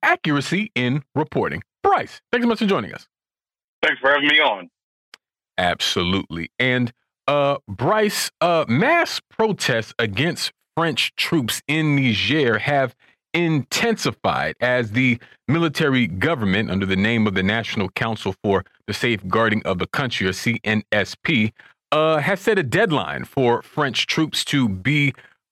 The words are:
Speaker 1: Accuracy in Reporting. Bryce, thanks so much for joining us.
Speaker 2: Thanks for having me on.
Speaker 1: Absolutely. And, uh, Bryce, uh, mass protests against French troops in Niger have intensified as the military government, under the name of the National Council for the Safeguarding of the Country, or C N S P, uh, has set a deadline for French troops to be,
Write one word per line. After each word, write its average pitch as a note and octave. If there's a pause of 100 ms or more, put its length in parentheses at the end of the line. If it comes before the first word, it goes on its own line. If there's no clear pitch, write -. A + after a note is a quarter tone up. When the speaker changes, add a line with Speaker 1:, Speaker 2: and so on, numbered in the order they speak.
Speaker 1:
Accuracy G3
in B2 (100)
Reporting. G2+ (220)
Bryce, - (120)
thanks A#3+
so A#3
much A3
for A3+
joining C3
us. - (760)
Speaker 2:
Thanks -
for C3+
having C#3+
me D3+
on. G2+ (840)
Speaker 1:
Absolutely. F2+
And, B2 (360)
uh, C#3+ (100)
Bryce, G#3 (100)
uh, E3
mass D#3 (100)
protests D3+
against A#2 (220)
French D#3+
troops -
in D#3
Niger A#2+
have C3+ (380)
intensified C#3+
as B2
the B2+ (260)
military C#3
government, G#2
under F#2+
the F#2+
name A2
of F#2+
the F#2+
National G#2
Council A2
for G2 (240)
the G#2
Safeguarding A2
of F#2
the F#2
Country, A#2+
or F#2
C A#2
N G#2+
S G2+
P, G#2+ (380)
uh, D#3
has F3+
set G#3+
a F3
deadline C3
for A#2+
French -
troops -
to C3
be, C3+ (380)